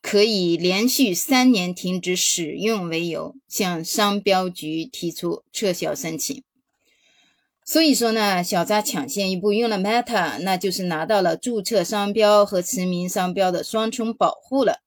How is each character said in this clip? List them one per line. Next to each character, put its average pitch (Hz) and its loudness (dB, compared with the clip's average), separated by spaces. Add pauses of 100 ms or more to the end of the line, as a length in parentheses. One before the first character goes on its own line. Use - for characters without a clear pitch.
可 208 4
以 185 2
连 185 2
续 247 2
三 254 4
年 180 0
停 180 -4
止 180 -2
使 165 -2
用 196 -2
为 165 -4
由， 156 -8 (100)
向 175 -4
商 202 0
标 185 2
局 160 -8
提 - -6
出 170 -6
撤 196 -2
销 156 -4
申 160 -8
请。 - -6 (1200)
所 - 2
以 302 6
说 233 2
呢， 202 0
小 175 0
扎 208 0
抢 147 -6
先 196 -4
一 185 -2
步 208 0
用 226 0
了 208 -2
Meta， 185 -2
那 185 0
就 185 -2
是 190 -6
拿 160 -4
到 185 2
了 165 2
注 233 -4
册 190 0
商 202 -2
标 208 6
和 196 0
驰 180 -4
名 180 -2
商 180 -2
标 185 2
的 175 -2
双 220 -2
重 226 -4
保 190 2
护 269 -2
了。 - 0